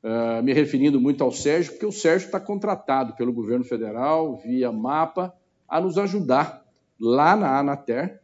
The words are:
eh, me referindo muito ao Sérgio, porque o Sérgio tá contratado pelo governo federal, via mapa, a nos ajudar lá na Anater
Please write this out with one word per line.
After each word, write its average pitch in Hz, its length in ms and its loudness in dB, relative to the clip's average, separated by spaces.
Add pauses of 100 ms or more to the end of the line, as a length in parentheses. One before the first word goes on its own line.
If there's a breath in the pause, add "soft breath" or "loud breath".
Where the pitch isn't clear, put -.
eh, 117 400 -2
me 135 100 2
referindo 139 480 2
muito 135 240 2
ao 123 80 2
Sérgio, 160 400 0
porque - 140 -8
o 202 60 -2
Sérgio 180 380 2
tá 190 80 -4
contratado 185 800 -2
pelo 120 160 -2
governo 120 320 -2
federal, 123 720 -2
via 120 340 -2
mapa, 156 640 -2 (320)
a 160 140 0
nos 180 160 -2
ajudar 175 720 0 (280)
lá 135 360 4
na 147 240 2
Anater 139 640 -4